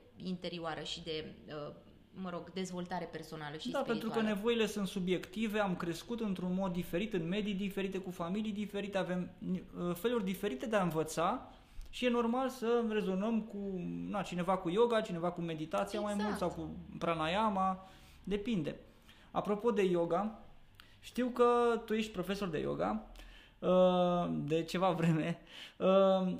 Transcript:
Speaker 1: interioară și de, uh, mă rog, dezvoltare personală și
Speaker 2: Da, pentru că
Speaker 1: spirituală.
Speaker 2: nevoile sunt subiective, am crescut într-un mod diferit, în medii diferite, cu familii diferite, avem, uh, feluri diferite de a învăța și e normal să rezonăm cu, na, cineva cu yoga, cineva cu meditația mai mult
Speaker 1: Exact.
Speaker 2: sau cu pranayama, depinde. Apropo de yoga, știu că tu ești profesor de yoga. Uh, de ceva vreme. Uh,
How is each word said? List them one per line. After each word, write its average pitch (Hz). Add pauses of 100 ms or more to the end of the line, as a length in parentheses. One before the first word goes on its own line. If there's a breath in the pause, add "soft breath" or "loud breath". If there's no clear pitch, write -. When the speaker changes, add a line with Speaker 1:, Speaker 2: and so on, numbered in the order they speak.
(160)
Speaker 1:
interioară 170
și 170
de, 156 (140)
uh, 147 (400)
mă 185
rog, 175
dezvoltare 180
personală 156
și 240
Speaker 2:
Da, 294
pentru 262 (140)
că 220
Speaker 1:
spirituală. 220
Speaker 2:
nevoile 220
sunt 202
subiective, 196
am 190
crescut 175
într-un 180
mod 190
diferit, 180
în 165
medii 202
diferite, 190
cu 185
familii 190
diferite, 202
avem, 180 (200)
uh, 175
feluri 233
diferite 202
de 220
a 196
învăța 160 (380 loud breath)
și -
e 247
normal 240
să 233
rezonăm 208
cu, 202 (280)
na, 175
cineva 180
cu 175
yoga, 220
cineva 170
cu 170
meditația 170
mai 208
mult 202
Speaker 1:
Exact. 180
Speaker 2:
sau 165
cu 160 (240)
pranayama, 190 (340 loud breath)
depinde. 196 (520 loud breath)
Apropo 208
de 202
yoga, 175 (600 loud breath)
știu -
că 240
tu -
ești 220
profesor 190
de 156
yoga. 151 (480 loud breath)
Uh, 180
de 156
ceva 180
vreme. 165 (380 loud breath)
Uh, 190